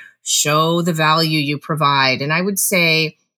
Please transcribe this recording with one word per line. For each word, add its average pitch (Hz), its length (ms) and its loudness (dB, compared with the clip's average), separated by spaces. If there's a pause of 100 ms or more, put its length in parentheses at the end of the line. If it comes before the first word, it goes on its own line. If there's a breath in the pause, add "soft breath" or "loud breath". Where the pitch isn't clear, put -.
(220 loud breath)
show 160 580 0
the 170 140 0
value 156 440 2
you 147 200 -2
provide. 139 640 0
And 147 100 -2
I 165 80 0
would 196 180 -4
say 160 600 0 (200)